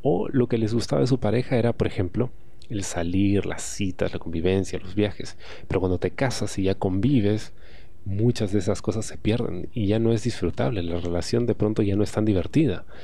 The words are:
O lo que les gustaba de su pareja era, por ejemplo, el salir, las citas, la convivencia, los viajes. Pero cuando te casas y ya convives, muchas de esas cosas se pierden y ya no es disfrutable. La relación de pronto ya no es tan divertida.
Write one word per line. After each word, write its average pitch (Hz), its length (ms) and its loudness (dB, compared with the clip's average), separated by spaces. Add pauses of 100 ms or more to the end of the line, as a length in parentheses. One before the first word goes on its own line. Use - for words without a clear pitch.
O 175 280 0
lo 123 180 2
que 120 100 0
les 113 160 0
gustaba 139 280 0
de 131 60 4
su 127 120 2
pareja 120 380 0
era, 117 160 2
por - 140 0
ejemplo, 107 440 -2 (380)
el 101 140 -4
salir, 95 640 2
las 87 160 -4
citas, 90 500 -2
la 90 80 -4
convivencia, 90 600 0
los 98 160 -8
viajes. - 420 -2 (300)
Pero - 120 -2
cuando 90 200 2
te 95 120 -2
casas - 460 -2
y 98 60 0
ya 95 120 2
convives, 104 800 2 (500)
muchas 107 480 0
de 104 80 4
esas 98 220 0
cosas 107 240 -2
se - 120 -8
pierden 104 560 -2
y 104 140 0
ya 107 120 4
no 113 120 4
es 110 120 2
disfrutable. 113 580 0
La 85 180 -2
relación 87 460 0
de 110 100 2
pronto 110 280 2
ya 98 120 2
no 104 80 4
es - 80 0
tan 107 140 0
divertida. 104 600 2 (180)